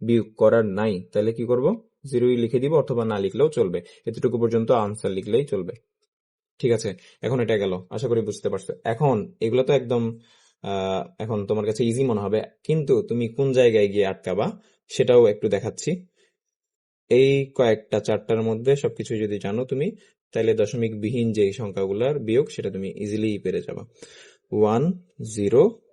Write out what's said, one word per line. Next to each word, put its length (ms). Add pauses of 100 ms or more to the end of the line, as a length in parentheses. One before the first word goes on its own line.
বিয়োগ 360
করার 300
নাই, 360 (100)
তাইলে 200
কি 120
করব? 380 (280)
জিরোই 260
লিখে 220
দিব, 160
অথবা 300
না 140
লিখলেও 300
চলবে, 340 (240)
এতটুকু 320
পর্যন্ত 320
আনসার 400
লিখলেই 340
চলবে। 280 (840)
ঠিক 140
আছে, 220 (280)
এখন 180
এটা 160
গেল, 220 (120)
আশা 180
করি 120
বুঝতে 280
পারছো। 240 (120)
এখন 560
এগুলো 220
তো 100
একদম, 460 (440)
আহ, 560
এখন 280
তোমার 200
কাছে 180
ইজি 200
মনে 160
হবে, 220 (220)
কিন্তু 380
তুমি 260
কোন 240
জায়গায় 360
গিয়ে 180
আটকাবা 540 (280)
সেটাও 380
একটু 220
দেখাচ্ছি। 580 (1040)
এই 460
কয়েকটা 460
চারটার 420
মধ্যে 340
সবকিছু 400
যদি 220
জানো 260
তুমি, 320 (360)
তাহলে 220
দশমিক 460
বিহীন 320
যেই 200
সংখ্যাগুলার 640
বিয়োগ 300
সেটা 220
তুমি 260
ইজিলি 420
পেরে 220
যাবা। 260 (680)
ওয়ান 400 (420)
জিরো 460 (120)